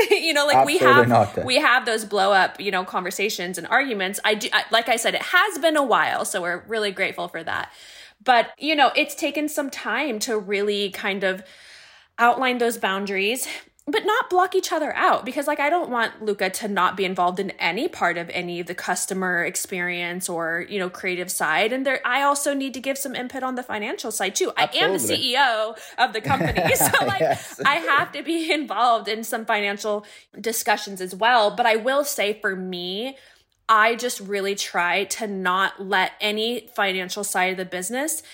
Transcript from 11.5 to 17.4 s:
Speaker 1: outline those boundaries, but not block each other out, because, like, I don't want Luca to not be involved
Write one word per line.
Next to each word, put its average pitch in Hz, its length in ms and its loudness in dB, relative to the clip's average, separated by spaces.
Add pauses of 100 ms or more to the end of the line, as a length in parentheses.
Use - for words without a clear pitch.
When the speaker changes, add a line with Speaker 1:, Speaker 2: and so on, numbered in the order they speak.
Speaker 1:
outline 247 400 4
those 233 180 0
boundaries, 202 720 -2 (380)
but 330 180 -2
not 427 240 0
block 359 260 2
each 370 180 -2
other 311 220 -2
out, - 300 2
because, 262 220 -6
like, 294 120 0
I 285 120 0
don't 330 180 0
want 226 340 -4
Luca 196 280 -2
to 208 180 -6
not 185 260 2
be 190 120 -2
involved 185 340 0